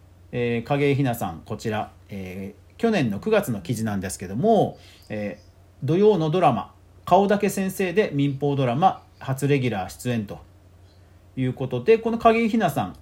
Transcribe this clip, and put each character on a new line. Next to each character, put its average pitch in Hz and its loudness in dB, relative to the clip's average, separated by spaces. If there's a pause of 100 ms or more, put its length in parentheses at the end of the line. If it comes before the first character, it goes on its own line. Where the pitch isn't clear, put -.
(320)
え 120 -2
ー、 - -12
景 143 2
井 135 2
ひ 143 2
な 120 0
さ 90 -6
ん、 82 -14
こ 107 -8
ち 113 -8
ら。 107 -6 (180)
え 95 -12 (220)
ー、 - -20
去 233 2
年 147 0
の 98 -4
九 - -8
月 208 2
の 98 -6
記 117 -6
事 113 -4
な 104 -2
ん 95 -4
で 92 -6
す - -10
け 98 -10
ど 95 -8
も、 180 2 (320)
え 104 -8
ー、 - -20 (380)
土 151 2
曜 202 6
の 156 0
ド 175 0
ラ 156 4
マ 101 -4 (320)
「顔 196 6
だ 202 2
け 202 0
先 190 -2
生」 185 -4
で 202 2
民 139 0
放 143 0
ド 135 0
ラ 120 0
マ 180 2 (160)
初 135 -4
レ 143 2
ギ 123 0
ュ - -2
ラ 92 -4
ー - -12
出 - -8
演 110 -2
と - -12 (960)
い 131 0
う 123 -2
こ 131 -6
と 123 -4
で、 226 6
こ 226 -4
の 233 -2
景 226 4
井 214 0
ひ 233 0
な 190 2
さ 123 -2
ん、 90 -8